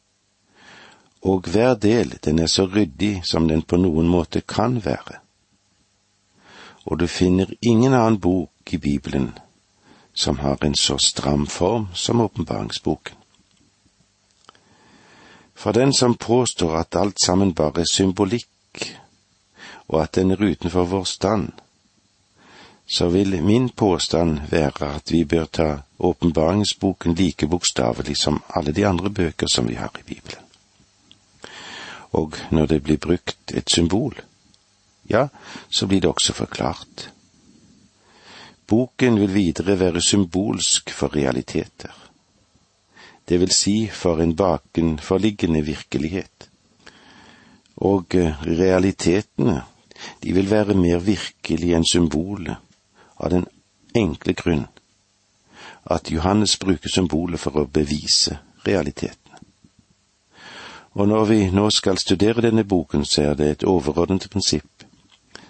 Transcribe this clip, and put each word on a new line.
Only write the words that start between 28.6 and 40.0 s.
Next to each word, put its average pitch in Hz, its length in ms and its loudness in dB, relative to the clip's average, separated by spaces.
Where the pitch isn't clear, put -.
de 98 140 0
andre 92 240 0
bøker 85 360 -2
som 62 220 0
vi 58 80 -6
har - 240 -8
i - 60 -20
Bibelen. - 380 -16
Og 78 280 -2
når 78 160 2
det 76 160 0
blir 73 160 0
brukt - 560 -6
et - 160 -4
symbol, 101 460 0
ja, 135 180 2
så - 180 -2
blir 95 140 2
det 87 100 4
også - 220 -2
forklart. - 760 -8
Boken 117 540 2
vil 98 140 2
videre 92 440 2
være 87 220 2